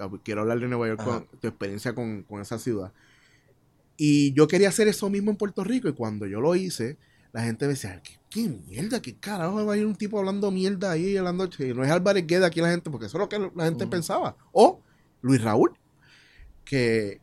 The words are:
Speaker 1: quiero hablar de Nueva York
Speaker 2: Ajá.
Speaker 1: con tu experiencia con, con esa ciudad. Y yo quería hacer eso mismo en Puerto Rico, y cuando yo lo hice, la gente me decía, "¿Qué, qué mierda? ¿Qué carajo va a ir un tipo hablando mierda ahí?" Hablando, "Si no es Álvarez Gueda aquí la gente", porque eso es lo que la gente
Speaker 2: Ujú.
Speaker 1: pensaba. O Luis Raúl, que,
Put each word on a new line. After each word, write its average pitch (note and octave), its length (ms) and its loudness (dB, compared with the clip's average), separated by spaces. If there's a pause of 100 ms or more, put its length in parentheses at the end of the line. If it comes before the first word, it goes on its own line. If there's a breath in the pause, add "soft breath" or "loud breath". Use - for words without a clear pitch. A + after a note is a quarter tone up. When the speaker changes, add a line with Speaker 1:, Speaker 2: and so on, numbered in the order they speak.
(240)
Speaker 1:
quiero G#2+ 160 -4
hablar A#2 200 0
de B2 80 -4
Nueva A#2+ 200 -2
York A2 120 -4
Speaker 2:
Ajá. A2+ 100 -4
Speaker 1:
con - 300 -8
tu A#2 80 -6
experiencia G#2+ 460 -6
con, A2 280 -6
con G2+ 180 -12
esa A2 180 -8
ciudad. G2+ 340 -6 (1040 soft breath)
Y D3 360 4
yo D3 140 8
quería F#3 220 4
hacer G#3+ 200 2
eso G3+ 220 0
mismo G3+ 200 -2
en G3+ 60 -2
Puerto G3+ 280 -6
Rico, B3 240 -2
y C#3+ 40 0
cuando G#2+ 340 -6
yo G2 140 -6
lo D#3+ 140 2
hice, D3+ 420 -4 (360 soft breath)
la A#2 100 -4
gente A#2 240 -2
me C#3+ 60 0
decía, G2+ 300 -8
"¿Qué, - 100 -20 (180)
qué A3 180 -2
mierda? C3+ 540 -6
¿Qué A2 140 -14
carajo G3 500 -4
va G#3 80 0
a - 20 0
ir G#3 100 0
un G#3+ 100 -4
tipo G#3+ 220 -4
hablando G3 320 -2
mierda F#3+ 420 -2
ahí?" F#3 240 0
Hablando, F#3 340 -2
"Si C3 240 -4
no B2+ 100 -2
es C#3 60 2
Álvarez F3+ 360 4
Gueda F3+ 200 6
aquí E3 140 0
la E3+ 100 4
gente", F3 200 -2
porque A2+ 160 -8
eso A2 120 -6
es - 20 0
lo G3+ 80 0
que G#3 100 -4 (180)
la E3+ 80 -2
gente E3 200 0
Speaker 2:
Ujú. A2+ 60 -4
Speaker 1:
pensaba. G3 460 -2 (160 soft breath)
O C4+ 280 6 (400 soft breath)
Luis B2+ 220 4
Raúl, A#2 300 4 (920 soft breath)
que, A2+ 580 0